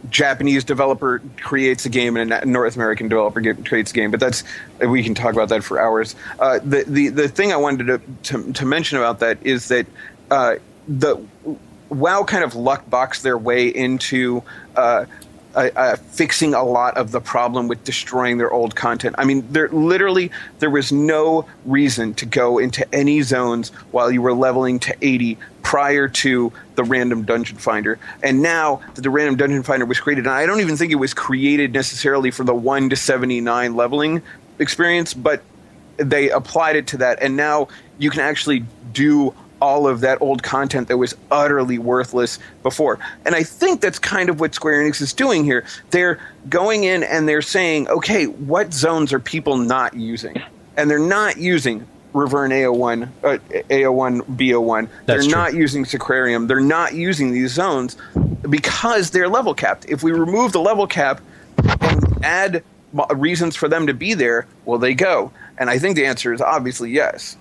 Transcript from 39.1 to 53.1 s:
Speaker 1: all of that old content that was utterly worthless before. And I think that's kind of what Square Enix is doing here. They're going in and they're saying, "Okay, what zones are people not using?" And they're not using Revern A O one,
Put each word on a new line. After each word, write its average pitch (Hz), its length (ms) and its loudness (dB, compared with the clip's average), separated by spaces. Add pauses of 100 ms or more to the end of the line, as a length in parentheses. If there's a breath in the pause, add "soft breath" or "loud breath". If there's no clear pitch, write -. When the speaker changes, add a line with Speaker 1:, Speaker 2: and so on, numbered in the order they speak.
Speaker 1:
all 143 260 2
of 123 140 2
that 131 200 2
old 135 220 0
content 135 460 -2
that 127 80 2
was 123 180 0 (160)
utterly 139 480 2
worthless 123 640 0 (240 loud breath)
before. 131 340 0 (260 loud breath)
And 160 80 2
I 165 120 2
think 359 360 0
that's 190 200 -2
kind 185 280 0
of 160 120 -2
what 160 160 -2
Square 147 260 2
Enix 151 180 0
is 139 120 -4
doing 220 320 0
here. 123 200 0 (260 loud breath)
They're 175 280 2 (300 loud breath)
going 202 340 0
in 185 220 0
and 156 240 0
they're 151 140 2
saying, 160 460 0
"Okay, 196 380 0
what 170 480 -2
zones 151 380 0
are 131 80 0
people 143 380 -2
not 123 360 0
using?" 113 480 -8 (340)
And 147 140 2
they're 147 80 2
not 196 380 2
using 131 500 -2 (260)
Revern 139 400 0
A 135 140 2
O 123 60 2
one, 120 400 -2 (100)